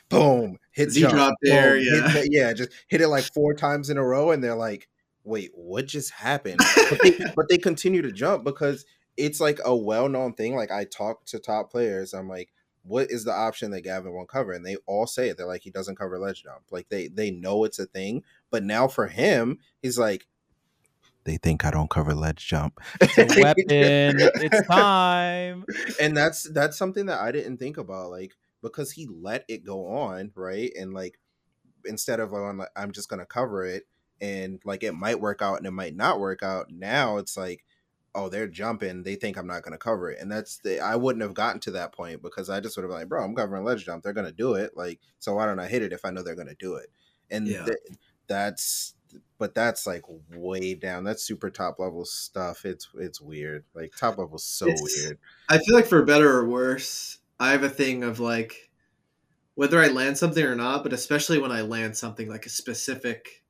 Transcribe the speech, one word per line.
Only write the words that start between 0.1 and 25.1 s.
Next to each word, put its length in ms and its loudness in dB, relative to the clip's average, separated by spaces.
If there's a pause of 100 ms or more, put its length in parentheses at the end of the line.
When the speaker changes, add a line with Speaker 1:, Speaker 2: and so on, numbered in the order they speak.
Speaker 1:
hit 200 2
Speaker 2:
Z 40 0
Speaker 1:
jump, 100 8
Speaker 2:
drop 360 6
there, 340 8
Speaker 1:
boom, 120 2
hit 160 6
Speaker 2:
yeah. 80 6
Speaker 1:
the, 200 2
yeah, 200 6
just 180 -4 (180)
hit 120 4
it, 80 6
like, 260 2
four 200 4
times 360 -2
in 80 0
a 60 2
row, 280 4
and 120 2
they're 120 0
like, 320 -6 (360)
"Wait, 300 -6
what 320 -6
just 260 -8
happened?" 540 0 (220)
But 140 2
they, 160 10
Speaker 2:
<laughs> 180 -6
Speaker 1:
but 120 2
they 100 6
continue 440 2
to 100 -4
jump 320 0
because 400 -2 (320)
it's, 240 -2
like, 240 2
a 120 4
well-known 580 0
thing. 220 -2
Like, 160 -2
I 120 -2
talk 420 -6
to 120 -10
top 320 -4
players, 440 -2
I'm 140 -10
like, 240 -12 (320)
"What 280 -2
is 120 -6
the 80 -2
option 400 -2
that 100 -8
Gavin 320 -8
won't 140 -12
cover?" 240 -4
And 140 -10
they 100 -6 (100)
all 200 0
say 220 -2
it. 80 -4
They're 100 -8
like, 160 -6
"He 80 -18
doesn't 260 -8
cover 220 -8
ledge 260 -6
jump." 280 -20
Like, 160 -10
they, 200 -4
they 220 -2
know 340 0
it's 140 -2
a 80 -6
thing, 380 -6 (260)
but 140 0
now 240 4
for 200 0
him, 500 2 (240)
he's 160 -2
like, 280 2 (1000)
"They 140 -2
think 260 2
I 80 2
don't 180 0
cover 240 0
ledge 340 -2
jump." 320 -2 (200)
Speaker 3:
It's 180 8
a 80 10
Speaker 1:
<laughs> 0 -
Speaker 3:
weapon. 920 6 (200)
It's 240 4
time. 1000 4 (360)